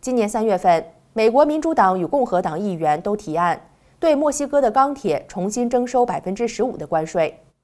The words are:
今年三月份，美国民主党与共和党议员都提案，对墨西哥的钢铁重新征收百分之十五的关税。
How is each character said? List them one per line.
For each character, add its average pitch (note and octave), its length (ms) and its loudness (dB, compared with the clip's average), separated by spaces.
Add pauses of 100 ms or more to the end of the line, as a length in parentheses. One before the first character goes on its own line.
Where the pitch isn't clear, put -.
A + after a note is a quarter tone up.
今 B3+ 140 -2
年 A3+ 120 2
三 A3 160 -2
月 G#3 140 2
份， F3 260 2 (300)
美 A3 160 4
国 C4+ 160 4
民 D4+ 160 -2
主 D#4+ 120 -2
党 F#3+ 260 2
与 F3 40 -2
共 B3 220 0
和 F#3 160 0
党 E3+ 180 -4
议 G#3 120 -4
员 D#3 280 0
都 G3+ 160 -4
提 D#3+ 200 -8
案， E3+ 240 0 (400)
对 D#4+ 160 4
墨 D4 160 2
西 C#4+ 140 -4
哥 C#4+ 140 2
的 B3 120 2
钢 C4+ 200 2
铁 F#3+ 360 -4
重 F#3 220 -6
新 A#3+ 200 -2
征 B3 160 0
收 B3 180 0
百 F3+ 160 -4
分 F#3 140 -6
之 A#3 140 -4
十 A3 160 -4
五 B3+ 120 -4
的 D#3 100 -10
关 D#3+ 200 -2
税。 D#3+ 340 -2 (240)